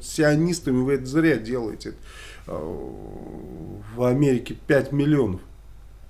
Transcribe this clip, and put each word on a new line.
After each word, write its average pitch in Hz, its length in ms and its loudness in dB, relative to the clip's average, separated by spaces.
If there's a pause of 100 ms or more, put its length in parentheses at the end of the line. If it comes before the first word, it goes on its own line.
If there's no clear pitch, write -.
с - 60 -12
сионистами, 151 720 2
вы 135 120 2
это 127 120 -2
зря 151 300 4
делаете. 113 580 -6 (520)
А, - 60 -10 (1400)
в 120 60 -2
Америке 127 540 4 (100)
пять 139 260 4
миллионов 139 480 2 (680)